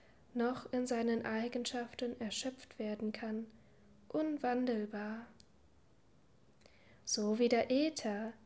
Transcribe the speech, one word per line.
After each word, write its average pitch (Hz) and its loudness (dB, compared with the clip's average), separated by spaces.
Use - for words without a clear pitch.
noch 240 0
in 254 2
seinen 233 2
Eigenschaften 240 -2
erschöpft - -6
werden 214 -2
kann, 220 -6
unwandelbar. 247 0
So 214 0
wie 240 6
der 233 4
Äther 226 0